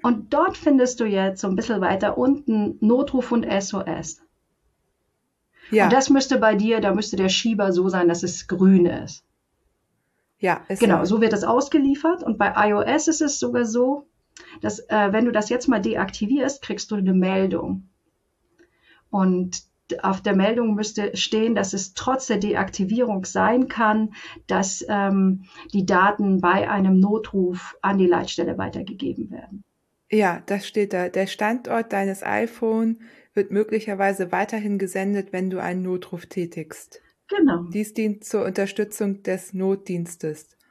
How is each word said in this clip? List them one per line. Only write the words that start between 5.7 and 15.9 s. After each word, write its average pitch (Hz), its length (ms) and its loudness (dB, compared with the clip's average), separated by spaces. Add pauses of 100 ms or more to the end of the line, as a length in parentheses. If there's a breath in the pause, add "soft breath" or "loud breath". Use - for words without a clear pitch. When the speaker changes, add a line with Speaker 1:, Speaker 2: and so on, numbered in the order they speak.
Speaker 2:
Ja. 214 140 6
Speaker 1:
Und 196 80 4
das 269 180 4
müsste 269 280 4
bei 214 160 4
dir, 220 260 2
da 196 140 2
müsste 208 220 -2
der 190 120 2
Schieber 202 440 0
so 180 160 2
sein, 175 200 2
dass 170 140 0
es 180 260 -6
grün 185 380 6
ist. - 380 -6 (1120)
Speaker 2:
Ja, 180 300 -2
ist 196 120 -4
Speaker 1:
Genau, 196 180 4
Speaker 2:
er. 160 80 0
Speaker 1:
so 214 140 2
wird 226 120 4
das 214 120 -2
ausgeliefert. 277 760 2
Und - 160 -4
bei 202 140 2 (160)
I 208 60 2
O 208 60 2
S 294 280 0
ist 320 120 2
es 294 180 -2
sogar 240 260 -2
so, 254 420 0 (540 loud breath)
dass, 208 180 -6 (100)
äh, 208 240 2
wenn 220 120 2
du 240 80 0
das 208 180 0
jetzt 247 180 -2
mal 226 120 4
deaktivierst, 226 840 -2